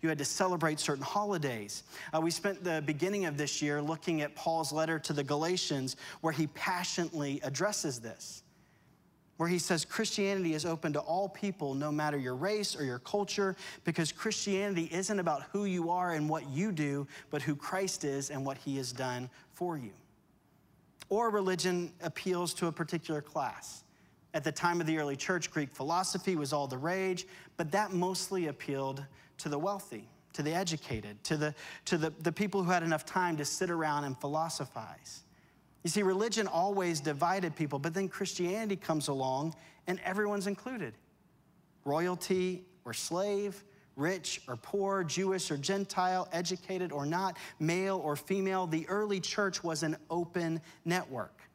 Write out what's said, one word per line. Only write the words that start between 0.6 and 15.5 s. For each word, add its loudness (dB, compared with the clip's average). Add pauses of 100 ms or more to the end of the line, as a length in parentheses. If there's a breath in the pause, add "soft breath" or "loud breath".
certain 0
holidays. 0 (300 loud breath)
Uh, 4
we 4
spent -2
the 0
beginning 2
of 0
this 0
year 2
looking 0
at -4
Paul's 0
letter 2
to -4
the 0
Galatians, 0 (240 loud breath)
where 0
he 2
passionately -2
addresses 0
this, -12 (920 soft breath)
where 0
he 4
says, 2
"Christianity 2
is 0
open 0
to 2
all 0
people, -2
no 0
matter 2
your 0
race 0
or -2
your -2
culture, 0 (300 loud breath)
because 0
Christianity 0
isn't 0
about 2 (100)